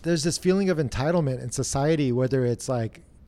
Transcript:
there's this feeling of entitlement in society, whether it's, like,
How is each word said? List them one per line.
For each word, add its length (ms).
there's 200
this 140
feeling 320
of 80
entitlement 640
in 80
society, 600
whether 340
it's, 240
like, 320